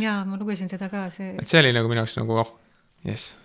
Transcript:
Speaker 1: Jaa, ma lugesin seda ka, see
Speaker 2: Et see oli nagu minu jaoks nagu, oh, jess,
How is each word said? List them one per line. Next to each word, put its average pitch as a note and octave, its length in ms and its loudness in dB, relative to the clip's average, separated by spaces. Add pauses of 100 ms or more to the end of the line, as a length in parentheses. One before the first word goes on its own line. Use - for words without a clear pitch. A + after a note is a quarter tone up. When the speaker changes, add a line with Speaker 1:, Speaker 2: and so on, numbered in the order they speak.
Speaker 1:
Jaa, G#3 240 0
ma G3 120 -4
lugesin G3 320 -4
seda F#3+ 200 -6
ka, G3 200 -4
see F#3+ 280 -8
Speaker 2:
Et C#3+ 100 -6
see E3 120 8
oli C3+ 120 6
nagu A#2 160 2
minu A#2 160 2
jaoks - 160 -4
nagu, A2+ 180 0
oh, A2+ 140 0 (520)
jess, - 420 -8